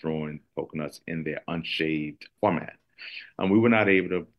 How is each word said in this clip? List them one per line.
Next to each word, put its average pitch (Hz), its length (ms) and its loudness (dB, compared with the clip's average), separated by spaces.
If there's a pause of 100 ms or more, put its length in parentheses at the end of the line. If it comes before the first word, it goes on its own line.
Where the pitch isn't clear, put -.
throwing 78 400 -6 (160)
coconuts 76 500 -8
in 82 160 -6
their 76 240 -6
unshaved 78 800 -4 (140)
format. 87 320 -2 (680)
Um, 95 120 0
we 104 100 6
were 120 80 6
not 110 200 6
able 92 200 4
to, 90 180 -4 (120)